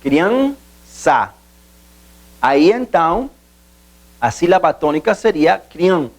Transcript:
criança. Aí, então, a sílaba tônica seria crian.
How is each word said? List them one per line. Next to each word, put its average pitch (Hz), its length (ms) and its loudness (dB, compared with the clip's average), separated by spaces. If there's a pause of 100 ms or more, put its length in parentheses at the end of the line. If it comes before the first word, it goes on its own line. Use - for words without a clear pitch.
criança. 165 1300 -2 (1040)
Aí, 139 320 4
então, 226 580 -2 (920)
a 117 100 -2
sílaba 175 420 0
tônica 156 420 -2
seria 160 440 0
crian. 170 600 -2